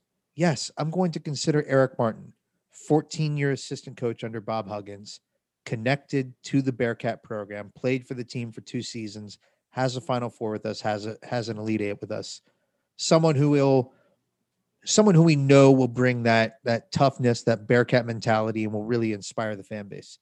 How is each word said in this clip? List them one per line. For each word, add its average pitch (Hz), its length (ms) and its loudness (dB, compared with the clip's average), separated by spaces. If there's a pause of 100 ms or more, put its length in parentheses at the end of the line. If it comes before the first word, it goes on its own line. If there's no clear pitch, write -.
(360)
Yes, 160 420 -2
I'm 156 120 -4
going 175 220 -2
to 160 80 -8
consider 147 480 -2
Eric 135 320 2
Martin, - 340 -4 (380)
fourteen-year 147 800 -2
assistant 135 460 -10
coach 117 260 -6
under 113 160 -10
Bob 110 280 -6
Huggins, 101 520 -14 (460)
connected 131 680 -4 (100)
to 139 180 0
the 131 100 -2
Bearcat 117 500 -4
program, 104 540 -12
played 127 320 -4
for 139 60 -10
the 120 100 -10
team 117 280 -10
for 101 100 -18
two 123 200 -10
seasons, 107 560 -12 (340)
has 127 240 -4
a 127 60 -8
Final 120 280 -4
Four 110 220 -8
with 107 140 -8
us, 104 160 -6
has 107 240 -4
a, 110 180 -10
has 117 260 -6
an 110 80 -8
Elite 110 240 -2
Eight 101 180 -6
with 104 120 -12
us. 104 300 -10 (540)
Someone 160 400 2
who 143 140 2
will, 135 440 4 (920)
someone 214 300 4
who 160 80 8
we 160 120 6
know 139 360 8
will 131 160 4
bring 120 360 0
that, 113 400 2
that 117 280 -2
toughness, 131 520 2
that 107 240 0
Bearcat 120 380 4
mentality, 110 580 -2
and 107 100 -4
will 107 120 -4
really 113 260 0
inspire 107 460 -6
the 98 60 -16
fan 104 240 -12
base. 95 340 -18